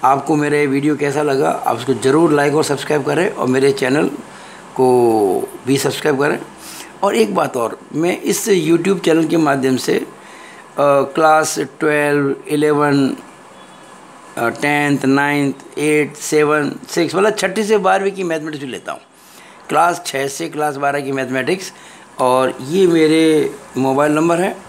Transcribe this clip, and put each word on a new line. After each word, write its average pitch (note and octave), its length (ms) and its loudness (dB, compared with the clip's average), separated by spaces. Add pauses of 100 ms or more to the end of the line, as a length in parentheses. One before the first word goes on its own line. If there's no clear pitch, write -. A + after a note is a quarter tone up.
आपको C3+ 320 2
मेरा D3 220 0
ये D3 100 2
वीडियो C#3 280 0
कैसा C#3+ 260 -2
लगा, D3 280 0
आप - 280 -2
उसको C3 160 -2
ज़रूर D3 400 2
like C#3+ 220 2
और D#3 80 2
subscribe C#3+ 420 -2
करें D3 240 0
और - 180 -4
मेरे C3+ 240 2
channel C3+ 360 0 (680)
को A#2 720 2 (180)
भी C3+ 100 0
subscribe C#3 420 -2
करें। D3 200 0 (640)
और G3+ 120 0
एक G#3+ 200 2
बात D3 220 -2
और, A#2 220 -4 (140)
मैं E3+ 280 -2
इस - 280 -4
YouTube E3+ 560 2
channel D#3+ 200 2
के E3 120 0
माध्यम C#3 400 2
से, - 180 -2
अ, - 100 -4 (760)
क्लास D3+ 800 2
ट्वेल्व, D3 760 0 (120)
इलेवन, D3 720 2 (1200)
अ, A#2+ 120 -2
टेंथ, C#3+ 560 0
नाइन्थ, C#3 760 -2
एट, D3 360 0
सेवन, D3+ 600 0 (140)
सिक्स, D#3+ 260 -2
मतलब G#3 200 2
छठी G#3+ 280 -2
से G#3 140 2
बारहवीं G3 340 0
की F#3+ 120 -8
मैथमेटिक्स D#3 420 -6
भी B2+ 60 -8
लेता F#2 200 -10
हूँ, C2+ 100 -12 (680)
क्लास E3 360 0
छः C3+ 220 -4
से D#3 220 -8
क्लास D3 260 -4
बारह C#3 240 -2
की C3+ 120 -6
मैथमेटिक्स। C3+ 640 -4 (460)
और B2+ 420 2
ये F3 260 2
मेरे D#3 680 4 (220)
मोबाइल C3+ 340 2
नंबर E3 300 2
है G3 160 -4 (120)